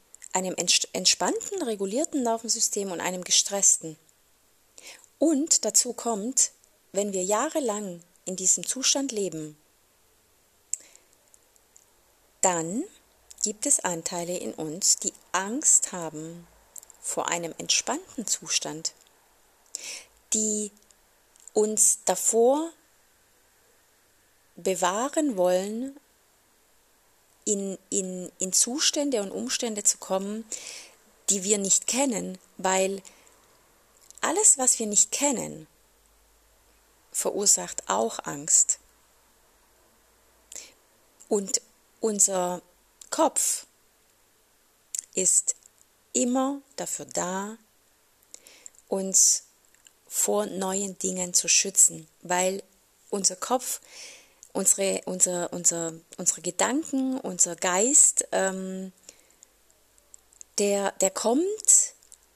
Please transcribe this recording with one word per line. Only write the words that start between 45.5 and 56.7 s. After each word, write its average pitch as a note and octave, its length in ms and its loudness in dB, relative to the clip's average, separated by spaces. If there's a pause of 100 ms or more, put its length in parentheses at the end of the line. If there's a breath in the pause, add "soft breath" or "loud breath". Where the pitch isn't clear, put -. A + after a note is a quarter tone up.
immer C4 480 0 (140)
dafür E3+ 300 -8
da, F#3 520 -4 (1300 loud breath)
uns F#3+ 560 2 (640)
vor G#3 380 0
neuen F#3+ 520 -4
Dingen F#3 340 -4
zu - 140 2
schützen, E3+ 640 4 (140)
weil F#3 380 0 (500)
unser F#3+ 260 0
Kopf, - 440 -2 (720 loud breath)
unsere, F#3+ 520 2
unser, F3+ 480 0
unser, E3+ 400 0 (240)
unsere - 240 0
Gedanken, C4 800 0